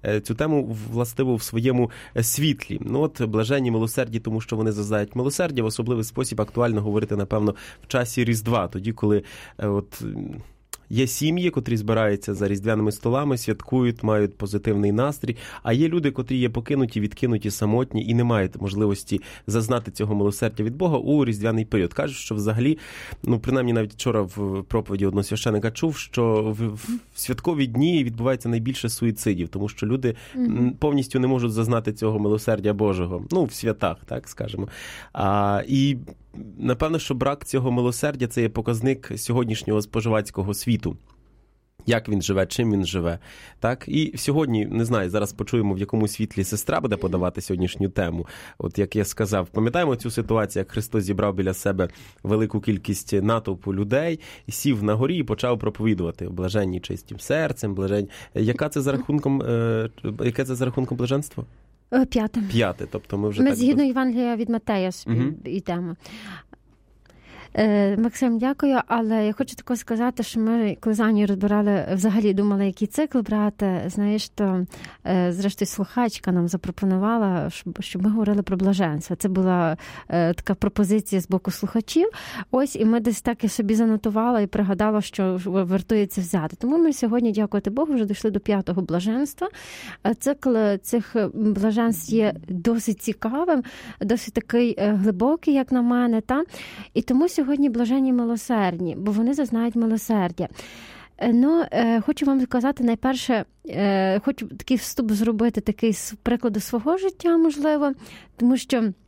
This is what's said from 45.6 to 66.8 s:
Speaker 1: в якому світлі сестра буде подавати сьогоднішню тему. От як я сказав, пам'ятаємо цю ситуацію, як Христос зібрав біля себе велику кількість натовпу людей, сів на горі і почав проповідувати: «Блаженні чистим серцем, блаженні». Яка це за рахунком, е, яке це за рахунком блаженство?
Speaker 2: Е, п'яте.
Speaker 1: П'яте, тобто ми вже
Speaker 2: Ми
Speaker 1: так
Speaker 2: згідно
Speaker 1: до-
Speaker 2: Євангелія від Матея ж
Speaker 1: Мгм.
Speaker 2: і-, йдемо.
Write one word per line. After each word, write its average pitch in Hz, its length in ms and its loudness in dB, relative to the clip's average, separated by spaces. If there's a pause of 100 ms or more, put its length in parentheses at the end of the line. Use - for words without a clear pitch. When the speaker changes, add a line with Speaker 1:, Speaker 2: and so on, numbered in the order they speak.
Speaker 1:
в 92 60 -2
якому 107 280 0
світлі 101 360 -2
сестра 147 380 -2
буде 104 140 0
подавати 90 460 -2
сьогоднішню 92 480 -2
тему. 85 380 -2 (300)
От - 220 -4
як 98 160 -2
я 101 100 2
сказав, 98 420 -2
пам'ятаємо 123 480 0
цю 117 160 -8
ситуацію, 110 500 0
як - 100 -6
Христос 107 320 -2
зібрав 98 320 0
біля 92 180 0
себе 92 360 0 (340)
велику 107 380 0
кількість 104 520 -2
натовпу 98 600 0
людей, 131 460 0 (300)
сів 113 340 0
на 107 100 2
горі 135 240 2
і 147 60 0
почав 117 360 -2
проповідувати: 98 680 -2
«Блаженні 92 500 -2
чистим 95 400 -10
серцем, 139 560 -2
блаженні». 98 340 0 (260)
Яка 120 340 0
це 147 120 -2
за 135 100 0
рахунком, 139 500 0
е, 117 480 0 (340)
яке 120 220 0
це 131 100 -4
за 127 100 0
рахунком 123 320 -2
блаженство? 135 480 -2 (480)
Speaker 2:
Е, 254 120 6
п'яте. 220 360 -2 (100)
Speaker 1:
П'яте, 107 400 0
тобто - 260 -6
ми 104 120 0
вже 147 120 0
Speaker 2:
Ми 262 60 6
Speaker 1:
так 269 80 2
Speaker 2:
згідно 254 280 4
Speaker 1:
до- 277 40 4
Speaker 2:
Євангелія 247 480 0
від 220 140 -4
Матея 202 420 0
ж - 160 -14
Speaker 1:
Мгм. 127 280 0 (100)
Speaker 2:
і-, 127 60 -8
йдемо. 175 440 -4 (1600)